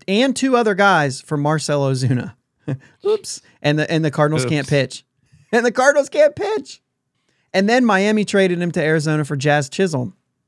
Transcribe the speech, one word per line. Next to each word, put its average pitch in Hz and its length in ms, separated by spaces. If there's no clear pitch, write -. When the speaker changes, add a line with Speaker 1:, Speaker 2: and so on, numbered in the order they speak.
Speaker 1:
and 233 260
two 262 220
other 220 180
guys 170 460
for - 160
Marcell 147 460
Ozuna. 127 520
<laughs> - 380
Oops. - 380
And 147 180
the, 151 120
and 160 140
the 151 60
Cardinals 151 360
can't 135 200
Speaker 2:
Oops. - 40
Speaker 1:
pitch. 139 400
<laughs> - 40
And 233 140
the 240 60
Cardinals 285 360
can't 294 280
pitch. 403 440
And 196 160
then 247 160
Miami 208 400
traded 185 380
him 175 80
to 170 100
Arizona 151 440
for 151 100
Jazz 143 340
Chisholm. 165 460